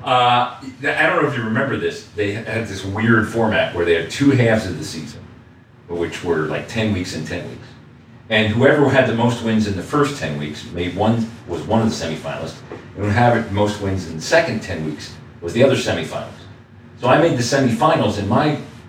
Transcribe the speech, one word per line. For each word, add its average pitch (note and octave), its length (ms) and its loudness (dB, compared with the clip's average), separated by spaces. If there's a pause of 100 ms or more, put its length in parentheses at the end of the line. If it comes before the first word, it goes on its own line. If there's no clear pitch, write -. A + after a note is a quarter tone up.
Uh, B2 500 4 (300)
I D3 220 0
don't C3+ 180 2
know C3+ 60 2
if B2 80 -4
you A#2 60 -4
remember A2 340 -2
this. - 300 -6
They G#2 260 -4
had A2 340 -6
this F#2 160 -10
weird A2 460 2
format A2 440 0
where F2 120 0
they E2+ 80 4
had - 180 -2
two C#3 200 4
halves A2+ 340 4
of F2+ 120 -6
the D#2 60 -8
season, D#2 380 -10 (680)
which E2+ 380 -6
were, D#2 220 0
like, D2+ 200 -6
ten G#2+ 240 -2
weeks F2+ 240 -4
and D#2 100 -8
ten - 240 -8
weeks. - 180 -16 (640)
And A2 180 2
whoever C3+ 420 4
had A#2+ 180 6
the A2 80 0
most A#2 300 0
wins G#2+ 200 2
in G2 120 -2
the F2 60 -6
first C#3+ 360 0
ten D2 180 -6
weeks D2 360 -8
made F2+ 240 -4
one, A2+ 340 2 (160)
was E2 160 -6
one G#2+ 180 2
of A2+ 80 2
the A2 60 -4
semifinalists, - 600 -8 (120)
and - 360 -10
whoever G#2 80 0
had A#2 340 4
the F#2+ 60 -6
most G#2 280 0
wins F#2+ 280 -4
in D#2+ 80 -8
the D#2 40 -10
second A#2+ 400 2
ten D#2+ 240 -6
weeks - 280 -8 (260)
was E2+ 140 -8
the - 100 4
other - 120 6
semifinalist. - 680 -6 (560)
So B2+ 80 0
I C3+ 140 6
made D#3 160 4
the A#2+ 60 0
semifinals A#2 760 2
in G2 80 -2
my C#3+ 300 2 (320)